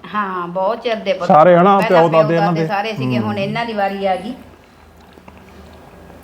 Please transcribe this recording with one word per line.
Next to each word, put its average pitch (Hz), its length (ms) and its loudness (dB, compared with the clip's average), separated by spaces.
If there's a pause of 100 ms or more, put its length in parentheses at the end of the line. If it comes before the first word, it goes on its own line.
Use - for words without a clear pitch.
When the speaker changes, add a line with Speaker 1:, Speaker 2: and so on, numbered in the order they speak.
(140)
Speaker 1:
ਹਾਂ, 185 340 -6
ਬਹੁਤ 190 340 -4
ਚਿਰ 226 140 -4
ਦੇ 190 160 -6
ਪੁੱਤ। 180 160 -4
Speaker 2:
ਸਾਰੇ 175 280 8
ਹਨਾ, 196 220 4
Speaker 1:
ਪਹਿਲਾਂ 170 300 2
Speaker 2:
ਪਿਓ 160 140 2
ਦਾਦੇ 160 120 0
ਇਹਨਾਂ 165 140 0
Speaker 1:
ਦਾਦੇ 165 120 -2
Speaker 2:
ਦੇ। 160 60 -2
Speaker 1:
ਸਾਰੇ 208 300 -6
ਸੀਗੇ, 131 220 -4
ਹੁਣ 208 200 -6
ਇਹਨਾਂ 220 280 -6
ਦੀ 226 60 -8
ਵਾਰੀ 196 340 -4
ਆ 185 100 -2
ਗਈ। 220 180 -12 (1900)